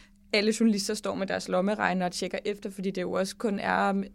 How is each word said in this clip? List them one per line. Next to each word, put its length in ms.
alle 260
journalister 340
står 220
med 120
deres 200
lommeregner 580
og 60
tjekker 340
efter, 240
fordi 220
det 100
jo 100
også 240
kun 240
er 440